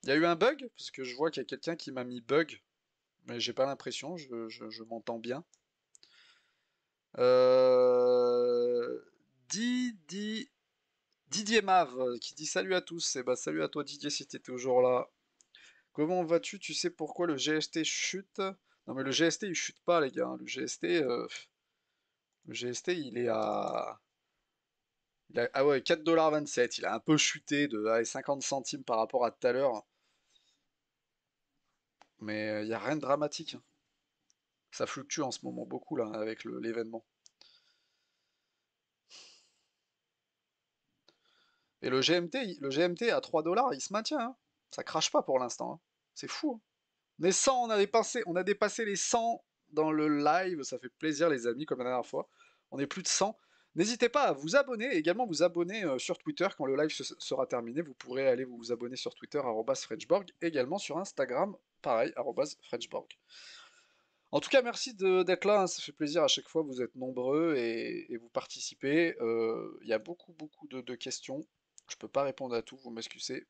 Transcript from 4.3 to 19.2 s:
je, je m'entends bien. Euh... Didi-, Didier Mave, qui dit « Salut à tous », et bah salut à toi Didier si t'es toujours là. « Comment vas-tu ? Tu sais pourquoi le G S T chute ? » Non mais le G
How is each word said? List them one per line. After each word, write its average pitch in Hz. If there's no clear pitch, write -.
je, 110
je 113
m'entends 113
bien. 120
Euh... 123
Didi-, 214
Didier 208
Mave, 131
qui -
dit « 156
Salut 185
à 180
tous », 170
et 127
bah 123
salut 156
à 151
toi 147
Didier 143
si 139
t'es -
toujours 127
là. « 127
Comment 170
vas-tu ? 170
Tu 151
sais 175
pourquoi 160
le 160
G 143
S 151
T 160
chute ? » -
Non 123
mais 131
le 135
G 147